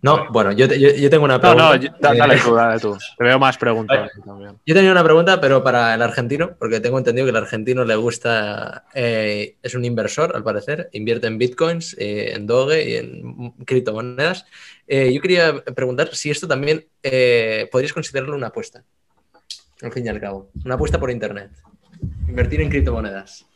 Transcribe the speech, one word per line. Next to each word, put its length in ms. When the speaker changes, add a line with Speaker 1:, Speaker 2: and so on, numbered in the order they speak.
Speaker 1:
No, 300
bueno, 220
yo 160
te-, 100
yo, 160
yo 160
tengo 140
una 140
Speaker 2:
No, 20
Speaker 1:
pregunta. 300
Speaker 2:
no, 120
yo, 60
da-, 140
Speaker 1:
Eh, 40
Speaker 2:
dale 200
tú, 160
dale 240
tú. 180
Te 80
veo 160
más 180
preguntas 400
Speaker 1:
Vale. 120
Speaker 2:
también. 260
Speaker 1:
Yo 100
tenía 180
una 100
pregunta, 380
pero 240
para 300
el 80
argentino, 540
porque 220
tengo 200
entendido 280
que 40
el 60
argentino 480
le 120
gusta, 880
eh, 680
es 140
un 100
inversor, 520
al 80
parecer, 480
invierte 340
en 120
bitcoins, 600
eh, 380
en 100
Doge 420
y 80
en 240
m-, 320
criptomonedas. 800
Eh, 260
yo 80
quería 440
preguntar 500
si 160
esto 160
también, 400
eh, 720
podrías 200
considerarlo 440
una 100
apuesta, 380
al 100
fin 140
y 40
al 100
cabo. 300
Una 120
apuesta 240
por 100
internet. 400
Invertir 320
en 100
criptomonedas. 760